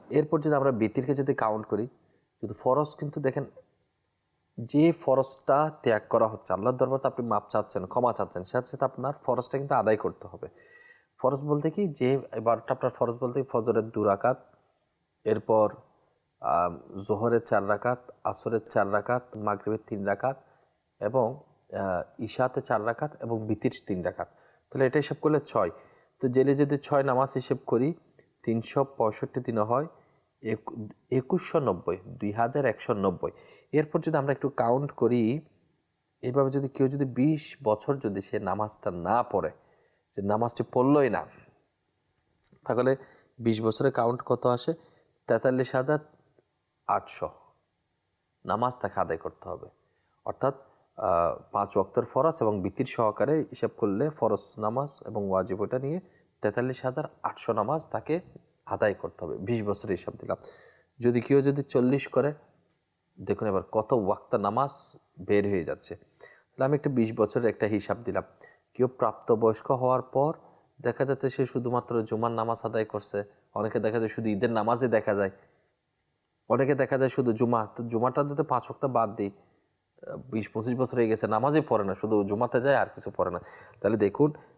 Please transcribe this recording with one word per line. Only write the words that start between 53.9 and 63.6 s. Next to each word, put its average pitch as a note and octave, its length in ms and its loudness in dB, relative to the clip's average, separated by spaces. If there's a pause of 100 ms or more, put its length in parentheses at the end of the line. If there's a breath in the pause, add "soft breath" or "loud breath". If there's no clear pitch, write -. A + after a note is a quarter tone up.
ফরজ G#2+ 300 0 (180)
নামাজ A#2+ 480 -4
এবং G#2 240 -4
ওয়াজিব F#2+ 320 0
ওটা B2 180 -2
নিয়ে C#3+ 200 -4 (420 soft breath)
তেতাল্লিশ B2 440 -2
হাজার C3+ 180 -4 (200)
আটশো - 300 -4
নামাজ A#2 380 -2
তাকে D3 280 -4 (460)
আদায় G2 280 0
করতে F2 320 -10
হবে। C#2+ 120 -6
বিশ A2 260 -4
বছরের G2+ 280 -4
হিসাব - 220 -4
দিলাম। - 240 -8 (640 loud breath)
যদি A#2+ 220 2
কেউ C#3 200 4
যদি C#3 220 0
চল্লিশ C3 440 0
করে, C#3 260 0 (880)
দেখুন G2+ 260 -2
এবার F#2+ 140 0 (100)